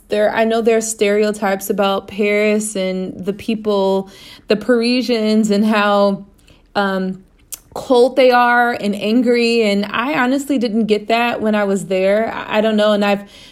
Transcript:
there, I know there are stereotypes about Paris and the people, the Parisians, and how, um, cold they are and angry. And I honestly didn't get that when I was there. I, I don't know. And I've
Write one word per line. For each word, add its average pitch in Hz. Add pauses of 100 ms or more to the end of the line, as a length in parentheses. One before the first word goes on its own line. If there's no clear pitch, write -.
there, 208
I 226
know 226
there 226
are 226
stereotypes 208
about 196
Paris 208
and 185
the 196
people, 202 (380)
the 214
Parisians, 226
and 202
how, 202 (500)
um, 190 (480)
cold 247
they 254
are 240
and 202
angry. 233
And 202
I 277
honestly 269
didn't 220
get 208
that 233
when 214
I 208
was 196
there. 196
I, -
I -
don't 220
know. 208
And 202
I've 202 (220)